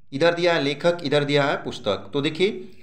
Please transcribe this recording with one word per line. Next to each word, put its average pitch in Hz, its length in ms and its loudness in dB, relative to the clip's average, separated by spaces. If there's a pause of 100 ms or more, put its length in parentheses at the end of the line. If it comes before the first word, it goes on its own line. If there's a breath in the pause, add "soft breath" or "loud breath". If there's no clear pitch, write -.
(120)
इधर 165 220 4
दिया 170 200 2
है 156 80 2
लेखक, 147 420 0
इधर 143 200 2
दिया 143 180 2
है 147 140 0
पुस्तक। - 560 -4
तो 143 80 -2
देखिए 156 500 -2 (120)